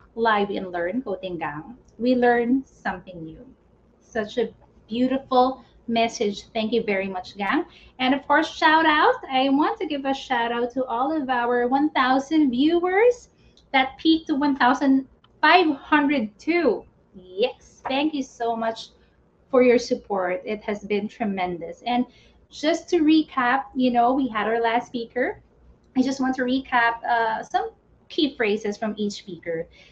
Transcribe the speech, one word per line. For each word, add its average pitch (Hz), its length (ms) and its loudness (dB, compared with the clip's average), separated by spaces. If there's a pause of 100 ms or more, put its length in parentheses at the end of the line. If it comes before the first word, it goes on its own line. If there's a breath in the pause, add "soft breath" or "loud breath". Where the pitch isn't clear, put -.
(160)
lie 220 280 0
we 202 140 -4
unlearn, 185 460 -6
quoting 185 340 -8
Gang, 156 400 -10 (200)
we 247 180 0
learn 240 520 2
something 180 560 -12
new. 160 240 -18 (540)
Such 214 360 -8
a 226 140 -2 (380)
beautiful 254 720 0 (240 loud breath)
message. 226 680 -2
Thank 220 200 -2
you 220 100 2
very 196 240 -2
much, 185 300 -10
Gang. 220 280 -2 (340 loud breath)
And 254 140 0
of 269 140 -4
course, 311 220 2
shout 320 360 4
out. 320 300 4 (140)
I 269 200 2
want 349 300 2
to 381 60 -6
give 285 200 -6
a 269 80 0
shout 233 380 -4
out 240 220 -2
to 262 120 -2
all 254 260 -2
of 294 180 -2
our 240 380 0
one 285 240 2
thousand 269 600 2
viewers 349 800 2 (440 soft breath)
that 262 240 0
peaked 320 300 2
to 302 80 -2
one 277 200 0
thousand 269 520 4 (340)
five 311 340 4
hundred 285 640 0
two. 302 460 0 (280)
Yes, 190 760 -6
thank 294 260 -2
you 269 100 -4
so 233 320 -6
much 226 340 -6 (600 soft breath)
for 254 120 4
your 247 160 6
support. 185 680 -4
It 208 180 -6
has 202 200 -6
been 202 240 -2
tremendous. 180 800 -6
And 247 200 0 (440 soft breath)
just 330 400 -2
to 349 100 2
recap, 277 640 2 (100)
you 254 160 2
know, 240 220 4
we 269 140 0
had 214 200 -4
our 233 140 0
last 233 260 0
speaker. 254 540 -6 (540)
I 262 60 4
just 269 200 -2
want 262 160 -2
to 254 60 -2
recap, 247 600 -2
uh, 226 400 -2
some 440 280 -4 (360)
key 302 300 -4
phrases 208 400 -2
from 208 200 -4
each 208 160 -4
speaker. 170 540 -10 (240 soft breath)